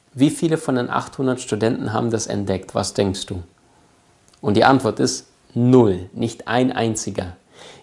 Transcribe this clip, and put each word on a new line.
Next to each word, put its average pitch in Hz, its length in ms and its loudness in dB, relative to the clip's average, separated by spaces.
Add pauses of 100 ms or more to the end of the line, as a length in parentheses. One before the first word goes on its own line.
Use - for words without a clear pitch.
(120)
Wie 139 180 4
viele 160 280 -2
von 143 160 -2
den 123 160 -2
achthundert 127 500 -2
Studenten 113 520 -2
haben 117 180 0
das 110 160 -4
entdeckt? 101 480 -4
Was 104 200 -4
denkst 98 320 -2
du? 95 160 -8 (960)
Und 104 160 0
die 113 80 6
Antwort 131 340 4
ist 131 280 -2 (280)
null, 117 580 4
nicht - 360 -6
ein 127 240 0
einziger. 101 640 -4 (460)